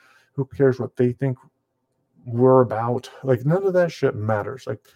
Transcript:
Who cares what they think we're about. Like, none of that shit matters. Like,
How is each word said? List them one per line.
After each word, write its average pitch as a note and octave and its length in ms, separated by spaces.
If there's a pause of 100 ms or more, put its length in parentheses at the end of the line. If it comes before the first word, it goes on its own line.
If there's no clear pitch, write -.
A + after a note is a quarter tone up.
(340)
Who C3+ 120
cares C3+ 340
what G#2+ 160
they B2 180
think C3 240 (880)
we're B2+ 360
about. A#2 480 (140)
Like, B2+ 220
none F#3 200
of F#3 80
that F3 180
shit C3 240
matters. G#2+ 520
Like, A#2 180 (100)